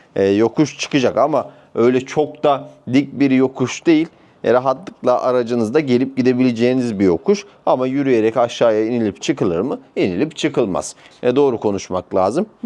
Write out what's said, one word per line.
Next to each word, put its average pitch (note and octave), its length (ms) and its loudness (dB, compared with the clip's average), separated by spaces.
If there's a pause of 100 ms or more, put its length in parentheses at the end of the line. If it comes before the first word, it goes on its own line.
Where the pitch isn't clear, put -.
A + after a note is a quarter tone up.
(160)
E, G2 80 2
yokuş A2+ 540 0
çıkacak A#2+ 400 -2
ama C3 320 0 (240)
öyle B2 260 2
çok C#3+ 440 -4
da C3+ 240 -2 (240)
dik C#3 280 -2
bir C#3 100 2
yokuş C3 560 0
değil. E3 220 2 (360)
E, A2+ 80 2
rahatlıkla B2+ 680 -2
aracınızda A#2+ 580 0
gelip C3+ 360 0
gidebileceğiniz B2 840 0
bir G2+ 60 2
yokuş. G2 400 2 (220)
Ama C3 200 2
yürüyerek C3 500 0
aşağıya A#2 480 2
inilip A2+ 380 -2
çıkılır G#2 380 -2
mı? D3+ 200 -4 (160)
İnilip A2+ 400 -2
çıkılmaz. A#2 600 -4 (260)
E, B2 140 0
doğru C3+ 240 2
konuşmak F#2+ 540 -4
lazım. G#2+ 320 0 (200)